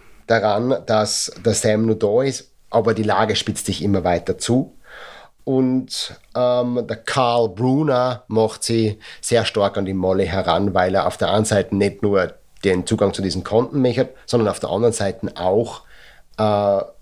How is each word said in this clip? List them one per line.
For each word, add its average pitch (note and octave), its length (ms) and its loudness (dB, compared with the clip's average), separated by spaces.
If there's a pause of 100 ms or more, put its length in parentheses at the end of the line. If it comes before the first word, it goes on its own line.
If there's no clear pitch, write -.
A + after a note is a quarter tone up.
(280)
daran, A2+ 580 2
dass G#2+ 460 0 (120)
der A2 100 2
Sam A2 320 2
nur A2 100 2
da A2 280 2
ist, - 280 -6 (180)
aber A2+ 240 2
die G#2 100 -2
Lage G#2 320 2
spitzt - 300 -4
sich - 180 -4
immer G2 200 0
weiter F2 340 0
zu. B2+ 380 0 (680)
Und, C3 760 -2 (160)
ähm, B2 520 0
der A2+ 100 -6
Carl A#2+ 520 0
Brunner B2+ 800 0
macht A2 360 0
sie A2 360 0 (220)
sehr G2 240 0
stark G2+ 320 0
an G2 80 -2
die F#2+ 100 -4
Molly F#2 320 0
heran, F#2+ 480 0
weil F#2 180 2
er F#2+ 140 2
auf F2 100 -4
der F2+ 160 0
einen G#2+ 120 2
Seite G#2 300 0
nicht G2+ 280 0
nur G2 300 0 (300)
den F2+ 220 0
Zugang G2+ 280 0
zu - 80 -8
diesen F#2 220 -4
Konten B2 380 0
möchte, B2 280 0 (180)
sondern A2+ 220 2
auf F#2+ 100 -4
der - 100 -6
anderen G#2+ 240 0
Seite F#2+ 420 -6
auch, G2+ 460 -2 (560)
äh, - 40 -4
an G2+ 600 0